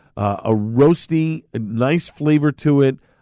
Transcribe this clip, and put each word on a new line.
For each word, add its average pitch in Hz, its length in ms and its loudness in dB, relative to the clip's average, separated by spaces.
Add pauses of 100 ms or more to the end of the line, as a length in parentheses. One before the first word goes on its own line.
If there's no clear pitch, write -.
(160)
uh, 101 300 -2
a 110 60 0
roasty, 151 920 0 (100)
a 120 60 -8
nice 117 480 -2
flavor 151 440 0
to 143 300 2
it, 135 180 2 (220)